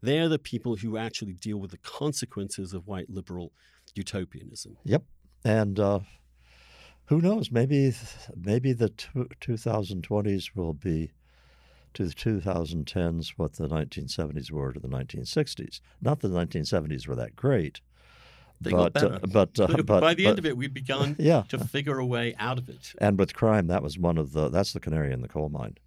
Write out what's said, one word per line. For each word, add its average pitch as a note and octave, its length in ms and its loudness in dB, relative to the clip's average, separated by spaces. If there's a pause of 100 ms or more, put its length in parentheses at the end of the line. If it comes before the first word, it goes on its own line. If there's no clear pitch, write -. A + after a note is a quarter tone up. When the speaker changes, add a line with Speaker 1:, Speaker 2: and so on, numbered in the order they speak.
Speaker 1:
They C#3 160 2
are E3 100 2
the D#3 100 2
people A#2+ 360 -4
who G#2+ 220 -4
actually A2 360 -6
deal G#2 240 -6
with F#2+ 140 -8
the G2 80 -18
consequences G2+ 920 -6
of F2+ 120 -8
white F#2+ 240 -8
liberal F2+ 440 -10 (420)
utopianism. - 880 -10
Speaker 2:
Yep. C3+ 200 2 (400)
And, G#2+ 360 2
uh, G2+ 220 4 (1040)
who D#3 140 4
knows? G3+ 300 2
Maybe, C3+ 420 4 (420)
maybe A#2+ 380 2
the A2+ 160 2
tw-, - 500 -6
two A#2+ 180 -4
thousand G2+ 460 -2
twenties G2+ 520 0
will E2+ 180 -2
be D#2+ 400 -2 (800)
to - 120 -4
the D#2+ 80 -4
two G#2+ 280 -2
thousand E2+ 440 -2
tens E2 520 -2
what D2+ 160 -2
the D#2+ 140 -6
nineteen C#2+ 420 -4
seventies D2 420 -6
were C#2 220 -4
to - 60 -10
the C2 100 -10
nineteen B1+ 360 -8
sixties. - 560 -4 (200)
Not C#3+ 180 0
that - 80 -2
the F2+ 80 0
nineteen F2 300 -2
seventies D2+ 420 -2
were C2+ 80 -4
that A#1 200 -6
great. G#2+ 440 0 (800)
Speaker 1:
They - 120 -2
got F2 220 6
Speaker 2:
But, - 100 4
uh, G2+ 60 6
Speaker 1:
better. F#2+ 180 -4
Speaker 2:
but, G2 320 4
uh, F#2+ 80 6
Speaker 1:
<laughs> - 160 4
Speaker 2:
but, - 180 6
Speaker 1:
By D#3+ 140 6
the F#3 120 4
end G#3+ 100 6
Speaker 2:
but - 20 -2
Speaker 1:
of E3 80 -2
it, C3 100 -2
we'd C3+ 160 -4
begun C#3 420 -2
Speaker 2:
<laughs> - 40 -18
Yeah. D3+ 300 6
Speaker 1:
to C3 100 -4
figure C#3 400 -2
a B2+ 60 -2
way A#2+ 340 0
out B2 180 -2
of B2+ 100 -8
it. - 300 -18
Speaker 2:
And G2+ 200 4
with F#2+ 160 4
crime, G#2+ 340 4
that F2 160 2
was D2 160 -6
one E2+ 180 4
of C#2+ 160 -2
the, D2+ 160 2
that's F2+ 240 0
the - 60 -6
canary D2+ 340 0
in B1 80 -4
the A#1+ 60 -8
coal D2+ 220 -4
mine B1 380 -8